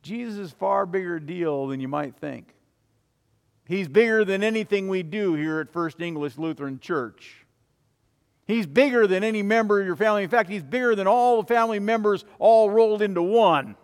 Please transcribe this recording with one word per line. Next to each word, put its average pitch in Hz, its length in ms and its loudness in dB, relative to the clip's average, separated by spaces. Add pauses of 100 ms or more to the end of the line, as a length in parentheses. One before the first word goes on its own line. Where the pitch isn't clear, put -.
Jesus 220 340 -12
is 190 140 -12
far 196 340 -2
bigger 175 360 -6
deal 147 480 -4
than 135 100 -6
you 135 80 -8
might 147 300 -6
think. 135 400 -14 (1080)
He's 185 200 -4
bigger 220 380 4
than 196 180 -2
anything 208 460 -2
we 185 160 -2
do 185 300 -2
here 156 260 -4
at 147 100 -10
First 165 300 -6
English 147 360 -8
Lutheran 143 440 -8
Church. - 680 -8 (1000)
He's 214 220 -2
bigger 233 400 4
than 185 160 0
any 214 220 -2
member 208 340 2
of 196 80 -2
your 180 80 -4
family. 208 300 0
In 170 40 -8
fact, 220 220 0
he's 196 140 -8
bigger 233 320 0
than 196 100 -2
all 240 340 4
the 196 60 -8
family 226 320 0
members 208 460 0 (160)
all 220 280 6
rolled 214 320 4
into 190 220 0
one. 175 600 4